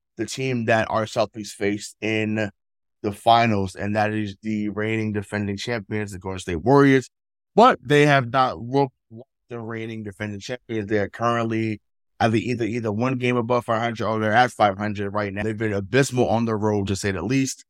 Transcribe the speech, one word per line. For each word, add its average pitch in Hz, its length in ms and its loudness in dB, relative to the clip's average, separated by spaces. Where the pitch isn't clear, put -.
the 110 80 -6
team 131 400 -4
that 110 240 2
our 110 160 0
Celtics 107 440 -4
faced 104 520 -4
in 107 480 0
the 104 100 -2
finals, 110 640 2
and 101 200 -4
that 107 180 0
is 104 280 -4
the 107 280 -4
reigning 107 420 -4
defending 101 460 -4
champions, 107 540 -6
the 92 80 -12
Golden 92 200 -8
State 87 180 -4
Warriors. 135 520 6
But 240 280 6
they 147 220 4
have 139 260 4
not 123 280 0
looked 135 360 0
like 113 140 -18
the 120 100 -10
reigning 113 440 -10
defending 104 360 -8
champions. 110 480 -6
They 107 120 0
are 98 100 -2
currently 113 720 -2
either, 117 180 4
either, 113 280 -2
either 113 260 -4
one 127 260 -2
game 123 200 0
above 120 280 0
five 113 160 0
hundred 113 240 -4
or 110 140 -2
they're 107 120 0
at 120 200 4
five 101 260 2
hundred 104 320 -4
right 101 240 -4
now. 101 100 -4
They've 110 140 -4
been 110 160 -2
abysmal 120 560 2
on 113 160 2
the 113 100 -2
road, 104 320 0
to 101 80 0
say 101 160 -2
the 87 120 -4
least. 131 460 -2